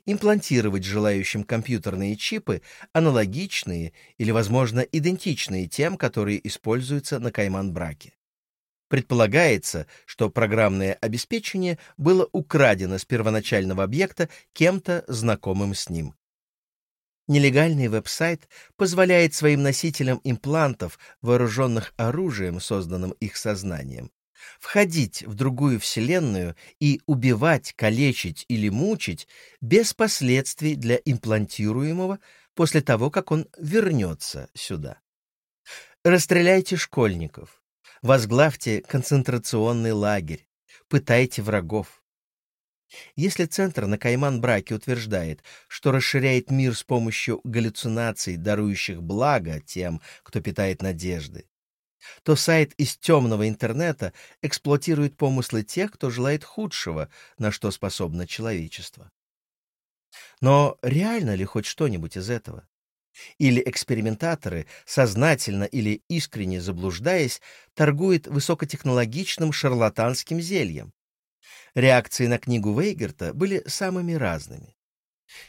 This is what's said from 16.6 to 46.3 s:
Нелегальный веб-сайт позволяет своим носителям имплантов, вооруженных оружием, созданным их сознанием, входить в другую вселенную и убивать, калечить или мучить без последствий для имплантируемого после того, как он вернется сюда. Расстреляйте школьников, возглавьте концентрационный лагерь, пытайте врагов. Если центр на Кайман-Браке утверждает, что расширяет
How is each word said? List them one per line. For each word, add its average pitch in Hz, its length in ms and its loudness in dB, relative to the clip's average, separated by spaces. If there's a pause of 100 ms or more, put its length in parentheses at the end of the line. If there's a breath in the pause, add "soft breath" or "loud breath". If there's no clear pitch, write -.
Нелегальный 143 640 4
веб-сайт 156 600 -2 (280 loud breath)
позволяет 180 580 4
своим 147 300 4
носителям 135 580 0
имплантов, 135 760 -2 (260 loud breath)
вооруженных 120 760 2
оружием, 113 640 -2
созданным 92 580 -4
их 104 180 -8
сознанием, 76 760 -6 (480 loud breath)
входить 165 640 0
в 107 100 -12
другую 131 460 0
вселенную 113 720 -2 (240 loud breath)
и 143 280 2
убивать, 127 640 2
калечить 113 760 0
или 107 220 0
мучить 127 580 -2 (340 loud breath)
без 185 320 4
последствий 147 840 0
для 123 280 0
имплантируемого 127 1160 -2 (340 soft breath)
после 165 260 4
того, 127 300 2
как 185 220 -2
он 156 160 0 (100)
вернется 147 960 -2
сюда. 76 460 -10 (1040 loud breath)
Расстреляйте 180 720 4
школьников, 90 840 -2 (420 loud breath)
возглавьте 120 800 4
концентрационный 120 1080 0
лагерь, 101 560 -2 (400 soft breath)
пытайте 127 560 2
врагов. 101 640 -4 (1120 loud breath)
Если 175 300 0
центр 160 400 -2
на 104 120 0
Кайман-Браке 123 760 0
утверждает, 107 680 -4 (240 loud breath)
что - 240 -2
расширяет 131 640 2